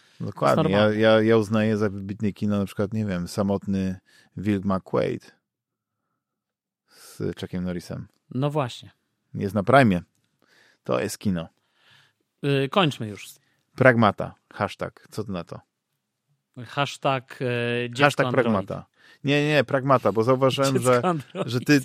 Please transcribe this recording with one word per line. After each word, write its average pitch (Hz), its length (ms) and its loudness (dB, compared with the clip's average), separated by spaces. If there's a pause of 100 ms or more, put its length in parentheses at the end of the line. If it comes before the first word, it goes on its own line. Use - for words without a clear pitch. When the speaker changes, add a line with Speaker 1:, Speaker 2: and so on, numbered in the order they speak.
(200)
Speaker 1:
Dokładnie. 131 440 0
Speaker 2:
To - 60 0
jest - 20 0
Speaker 1:
Ja, 98 80 2
Speaker 2:
normalne. 107 220 2
Speaker 1:
ja, 110 200 6
ja 113 160 4
uznaję 107 400 0
za 104 120 0
wybitne 101 440 -6
kino 104 260 -2
na 98 60 0
przykład, 101 280 -6
nie 110 120 -4
wiem, 90 220 -4
Samotny 98 720 -2 (380)
Wilk 98 280 -2
McQuaid 120 680 -4 (1500)
z - 340 -20 (180)
Chuckiem 90 240 -8
Norrisem. 90 440 -10 (240)
Speaker 2:
No 139 180 -4
właśnie. 135 420 -8 (420)
Speaker 1:
Jest 101 220 -4
na 101 80 0
Prime. 117 380 6 (840)
To 62 160 -2
jest - 180 -6
kino. 87 320 -6 (1120)
Speaker 2:
Y, 135 60 -4
kończmy 147 380 0
już. 101 180 -14 (500)
Speaker 1:
Pragmata. 113 600 4 (180)
Hashtag. - 580 -8
Co 110 120 -8
ty 107 80 -10
na 87 120 -8
to? - 160 -16 (1080)
Speaker 2:
Hashtag, - 720 -4
e, 120 480 -4
dziecko 120 140 0
Speaker 1:
Hashtag 139 220 2
Speaker 2:
Android. 123 200 2
Speaker 1:
Pragmata. 98 400 -2 (380)
Nie, 143 200 2
nie, 151 100 0
nie, 139 100 4
Pragmata, 131 480 2
bo 110 120 0
zauważyłem, 131 500 2
Speaker 2:
Dziecko 127 200 2
Speaker 1:
że, 123 120 2
Speaker 2:
Android. 175 420 -4
Speaker 1:
że 120 120 -4
ty, 143 260 4